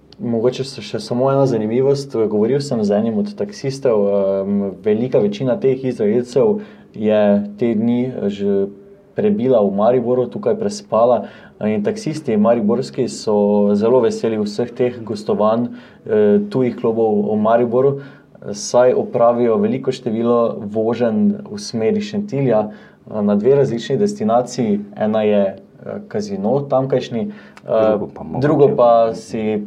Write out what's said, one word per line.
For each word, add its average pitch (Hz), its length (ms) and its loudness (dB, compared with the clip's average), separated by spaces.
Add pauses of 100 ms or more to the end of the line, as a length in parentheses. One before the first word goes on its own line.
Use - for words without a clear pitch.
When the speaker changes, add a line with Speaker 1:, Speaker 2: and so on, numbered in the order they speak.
(200)
Speaker 1:
mogoče 120 440 -2
se - 180 -10
še 110 180 -10
samo 127 320 -2
ena 139 140 4
zanimivost. 123 680 0
Govoril 110 440 0
sem 117 240 -2
z 101 80 0
enim 110 260 0
od 101 180 -4
taksistov, 107 720 -2
em, 98 640 0 (120)
velika 117 360 0
večina 110 400 0
teh 131 260 0
Izraelcev 117 760 0 (340)
je 104 500 2 (140)
te 113 160 0
dni 120 400 0 (140)
že 98 400 0 (500)
prebila 107 480 2
v 98 80 0
Mariboru, 120 560 2
tukaj 107 320 -2
prespala. 110 640 0 (400)
In 107 160 0
taksisti 113 560 -4
mariborski 117 720 2
so 104 640 2
zelo 113 320 2
veseli 110 320 -2
vseh 107 400 -4
teh 123 240 -2
gostovanj, 110 680 -2 (340)
eh, 104 320 4 (160)
tujih 123 240 0
klubov 107 560 0
v 107 80 0
Mariboru, 120 500 2 (640)
saj 123 400 2
opravijo 117 640 2
veliko 131 340 -2
število 117 680 -2
voženj 113 880 0
v 104 80 -10
smeri 107 440 -2
Šentilja, 107 680 -2
eh, - 520 -12
na 104 140 2
dve 120 200 4
različni 117 420 0
destinaciji. 107 800 0 (160)
Ena 107 280 0
je, 104 180 4
eh, - 560 -6 (100)
kazino 101 520 -4 (100)
tamkajšnji, 131 520 -2
eh, 110 760 -2
Speaker 2:
Drugo 101 160 -4
pa 80 100 -14
mogoče 80 180 -6
Speaker 1:
drugo 143 340 4
pa 117 380 4
si 107 540 -4